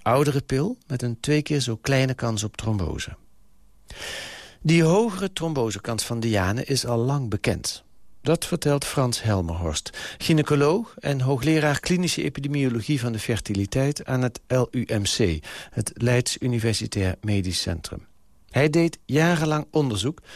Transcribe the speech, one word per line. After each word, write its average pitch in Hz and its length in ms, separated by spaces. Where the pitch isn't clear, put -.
oudere 139 400
pil 165 360
met 131 140
een 120 180
twee 151 220
keer 147 180
zo 120 160
kleine 131 380
kans 113 300
op 107 140
trombose. - 580
Die 165 220
hogere 190 500
trombosekans 117 720
van 117 160
Diane 107 460
is 131 200
al 120 120
lang 131 320
bekend. - 540
Dat 165 240
vertelt 143 400
Frans 123 380
Helmerhorst, 85 760
gynaecoloog 151 840
en 139 220
hoogleraar 143 580
klinische 180 440
epidemiologie 139 760
van 120 120
de 107 80
fertiliteit 110 880
aan 127 160
het 123 260
L 127 240
U 120 160
M 107 160
C, 87 420
het - 220
Leids 123 460
Universitair 110 840
Medisch 98 400
Centrum. - 440
Hij 147 200
deed 165 360
jarenlang 156 680
onderzoek 131 500